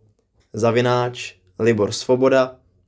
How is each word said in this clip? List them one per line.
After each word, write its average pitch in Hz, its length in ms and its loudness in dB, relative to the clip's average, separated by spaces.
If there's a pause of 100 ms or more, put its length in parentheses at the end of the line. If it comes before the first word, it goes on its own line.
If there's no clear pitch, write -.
(520)
zavináč 123 840 -2 (240)
libor 110 340 0
svoboda 131 680 0 (300)